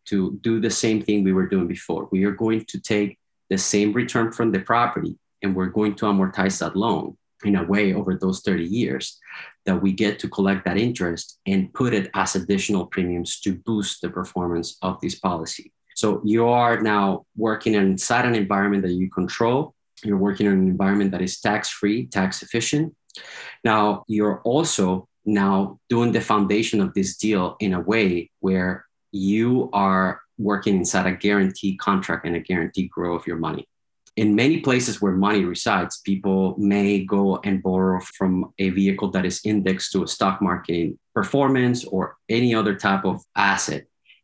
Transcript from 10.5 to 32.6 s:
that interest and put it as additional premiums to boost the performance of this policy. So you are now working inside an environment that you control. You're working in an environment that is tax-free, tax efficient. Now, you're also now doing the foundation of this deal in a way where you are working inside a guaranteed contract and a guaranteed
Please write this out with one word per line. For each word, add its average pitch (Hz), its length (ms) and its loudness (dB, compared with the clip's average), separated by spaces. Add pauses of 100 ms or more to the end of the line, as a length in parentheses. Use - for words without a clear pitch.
that 90 140 0
interest 98 640 -4
and 95 300 0
put 123 180 0
it 98 220 0
as 98 200 0
additional 95 520 0
premiums 87 540 -4
to 95 160 -2
boost 104 440 -4
the 87 80 -6
performance 87 720 -6
of 92 200 -4
this 85 160 -6
policy. 85 540 -6 (260)
So 107 280 0
you 113 220 4
are 120 340 2
now 101 440 2 (120)
working 107 380 0
inside 101 520 2
an 120 80 2
environment 101 480 2
that 90 100 -2
you 92 180 -2
control. 117 640 -2 (300)
You're 101 140 0
working 101 280 0
in 101 60 4
an 95 160 4
environment 98 440 2
that 87 100 -4
is 92 180 -4
tax-free, 107 680 -2
tax 95 340 -2
efficient. 147 520 -2 (720)
Now, 107 420 2
you're 104 360 0
also 110 640 0 (160)
now 98 640 0
doing 117 240 2
the 110 80 2
foundation 107 600 2
of 92 100 0
this 95 240 -2
deal 95 440 0
in 101 120 0
a 90 80 -2
way 90 500 0 (100)
where 92 440 -2 (260)
you 107 640 0
are 95 480 2 (180)
working 101 380 0
inside 90 300 0
a 90 100 0
guaranteed 98 640 0
contract 95 460 -2
and 85 100 -2
a 82 40 -4
guaranteed 90 500 -2